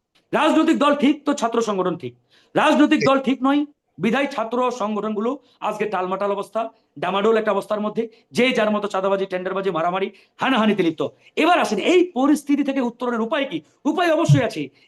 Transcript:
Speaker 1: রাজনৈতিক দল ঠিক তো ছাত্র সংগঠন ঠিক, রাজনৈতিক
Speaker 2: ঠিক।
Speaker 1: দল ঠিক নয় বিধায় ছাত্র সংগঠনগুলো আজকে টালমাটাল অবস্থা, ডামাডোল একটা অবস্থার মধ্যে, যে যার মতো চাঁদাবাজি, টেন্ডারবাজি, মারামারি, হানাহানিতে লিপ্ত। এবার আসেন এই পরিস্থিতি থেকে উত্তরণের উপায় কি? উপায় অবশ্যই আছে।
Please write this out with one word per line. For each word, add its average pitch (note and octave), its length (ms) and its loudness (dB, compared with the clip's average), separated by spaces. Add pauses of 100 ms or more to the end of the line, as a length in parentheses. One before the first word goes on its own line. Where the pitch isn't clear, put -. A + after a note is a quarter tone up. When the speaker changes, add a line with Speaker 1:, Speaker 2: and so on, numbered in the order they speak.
(320)
Speaker 1:
রাজনৈতিক D#4 460 2
দল C#4+ 160 4
ঠিক C#4+ 300 0
তো C#4+ 100 0
ছাত্র A#3 280 -2
সংগঠন F#3 340 -2
ঠিক, B2 180 -12 (400)
রাজনৈতিক C#4+ 440 4
Speaker 2:
ঠিক। A3+ 100 2
Speaker 1:
দল C4+ 120 4
ঠিক C4+ 220 -2
নয় C#4+ 240 2 (320)
বিধায় A#3 280 0
ছাত্র B3 440 -2
সংগঠনগুলো A3 680 -4 (220)
আজকে G#3+ 240 -4
টালমাটাল F#3+ 480 -2
অবস্থা, G3+ 400 -6 (260)
ডামাডোল G3 380 0
একটা G#3+ 140 0
অবস্থার G3+ 300 -2
মধ্যে, G#3 280 -4 (240)
যে B3 180 2
যার G#3+ 200 0
মতো G#3 180 -2
চাঁদাবাজি, G3 380 0
টেন্ডারবাজি, F#3 440 -4
মারামারি, F3+ 400 -2 (260)
হানাহানিতে G#3+ 460 2
লিপ্ত। D#3 240 0 (300)
এবার E4 220 4
আসেন G#3+ 200 0
এই F4 360 2
পরিস্থিতি C#4+ 500 2
থেকে C4+ 160 -2
উত্তরণের A#3+ 400 -4
উপায় B3 240 -2
কি? D#3+ 160 -8 (240)
উপায় E4 280 0
অবশ্যই D4+ 300 4
আছে। - 260 -6 (200)